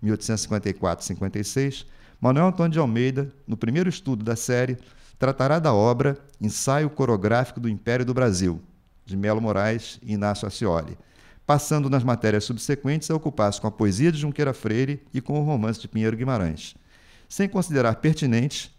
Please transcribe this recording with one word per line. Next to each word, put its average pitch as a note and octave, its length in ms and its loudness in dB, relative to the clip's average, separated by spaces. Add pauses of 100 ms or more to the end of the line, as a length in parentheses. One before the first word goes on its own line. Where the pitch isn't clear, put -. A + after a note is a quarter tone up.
mil G#2+ 100 0
oitocentos G#2+ 300 -2
e - 20 -8
cinquenta G#2 240 -2
e F#2+ 60 0
quatro F2+ 280 -2
e - 40 -8
cinquenta F#2+ 320 -6
e G#2 60 -4
seis, C3+ 420 -4 (340)
Manuel C#3 280 4
Antônio E3+ 240 2
de D#3 60 0
Almeida, C3 540 0 (140)
no A#2 100 -4
primeiro C#3+ 320 0
estudo C3 340 -4
da A2+ 140 -2
série, B2 400 0 (420)
tratará C3+ 400 2
da D#3 140 2
obra B2 460 4 (200)
Ensaio C#3 520 0
Corográfico A#2 680 2
do A#2 120 -2
Império A#2 340 -2
do B2 80 0
Brasil, F#2+ 480 2 (460)
de F#2+ 100 -8
Melo G#2+ 240 0
Moraes A2 600 -2
e A2+ 100 -8
Inácio G#2 340 -2
Ascioli, E2+ 520 -2 (480)
passando C#3+ 420 2
nas C3 160 2
matérias A2 400 2
subsequentes C3+ 680 -4
a E3 40 0
ocupar-se A#2 440 -2
com - 80 -6
a G#2+ 40 0
poesia G#2+ 420 2
de D3+ 60 -6
Junqueira C#3+ 340 -2
Freire B2+ 500 -2 (120)
e B2+ 60 -4
com D3 200 -2
o D3 40 0
romance A#2 360 0
de - 80 -14
Pinheiro A2 260 0
Guimarães, A2 600 -4 (520)
sem G3 220 -2
considerar C#3 460 2
pertinentes C#3 840 0